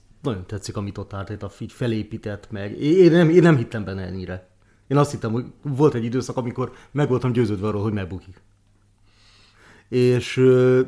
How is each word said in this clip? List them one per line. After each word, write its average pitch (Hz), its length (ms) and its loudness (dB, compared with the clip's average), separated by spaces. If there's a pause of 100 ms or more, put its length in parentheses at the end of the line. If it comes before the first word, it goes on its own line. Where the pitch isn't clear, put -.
(220)
nagyon 101 240 -6
tetszik, 104 300 -10
amit 101 220 -8
ott 101 140 -12
Arteta 98 460 -10
így 110 140 -12
felépített 110 800 -6
meg. 104 300 -10
Én, 151 240 2
én 165 60 8
nem, 165 200 4
én 175 120 6
nem 160 140 6
hittem 117 280 -4
benne 95 180 -8
ennyire. 92 460 -10 (380)
Én 135 100 0
azt 143 140 4
hittem, 110 220 -6
hogy 123 120 -4 (180)
volt 143 320 2
egy 117 100 -4
időszak, 120 320 -4
amikor 123 360 -6 (180)
meg 143 180 0
voltam 127 240 0
győződve 104 340 0
arról, 104 160 -4
hogy 107 100 -2
megbukik. 92 500 -10 (1500)
És, 123 480 0
ö, 127 520 6